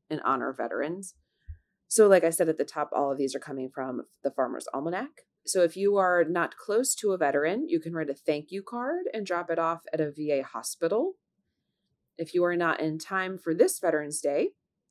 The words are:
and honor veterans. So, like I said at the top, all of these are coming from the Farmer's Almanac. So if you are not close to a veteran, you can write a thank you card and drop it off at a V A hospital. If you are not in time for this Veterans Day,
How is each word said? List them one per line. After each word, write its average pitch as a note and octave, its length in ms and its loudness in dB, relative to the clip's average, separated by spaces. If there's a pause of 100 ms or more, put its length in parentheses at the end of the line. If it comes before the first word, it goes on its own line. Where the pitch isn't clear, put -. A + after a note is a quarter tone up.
and D#3 160 -4
honor B2+ 280 0
veterans. D3+ 640 -6 (760)
So, G#3+ 180 6
like F#3+ 160 8
I E3 80 4
said E3 180 2
at D#3 100 0
the C#3+ 60 -2
top, D3 280 -6
all C#3 180 0
of C3+ 80 -4
these C3+ 160 -2
are C3 60 -8
coming C3+ 300 -8
from C3 320 -6 (200)
the C#3 80 -2
Farmer's - 420 -4
Almanac. F3 500 -6 (240)
So F#3 160 2
if E3+ 140 2
you G3+ 200 2
are F3+ 280 4
not E3+ 320 -2
close A#3 400 0
to G#3 160 0
a F#3 60 0
veteran, D#3+ 500 2
you E3 120 0
can E3 140 -8
write D#3 160 -4
a C#3 40 -6
thank D3+ 380 -4
you G3 100 -8
card C4+ 500 -6
and G#3+ 140 -6
drop F3 240 -4
it E3 80 -2
off E3 240 0 (100)
at D#3+ 80 0
a D3+ 100 -2
V D3+ 200 -6
A C3+ 120 2
hospital. F3 720 -2 (1040)
If E3 160 -8
you F3 120 4
are F3 120 2
not E3+ 240 0
in D#3 180 -2
time F#3 400 -6
for E3 160 -4
this C#4 260 4
Veterans D3+ 400 0
Day, D#3+ 300 0 (400)